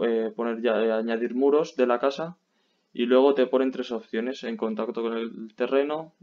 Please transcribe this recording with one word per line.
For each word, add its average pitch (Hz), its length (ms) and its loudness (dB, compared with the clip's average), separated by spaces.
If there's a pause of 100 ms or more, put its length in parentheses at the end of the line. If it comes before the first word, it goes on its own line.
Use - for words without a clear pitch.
eh, 113 320 0
poner 117 280 -4
ya, 110 200 2
eh, 113 80 2
añadir 117 440 -2
muros 143 420 2
de 127 100 4
la 120 120 2
casa 156 400 -4 (560)
y 120 100 -2
luego 131 300 6
te 127 120 4
ponen 131 240 2
tres 127 220 -6
opciones: 113 500 -6
en 117 140 -8
contacto 113 460 -4
con 113 140 -4
el 113 380 -10
terreno, 143 680 -2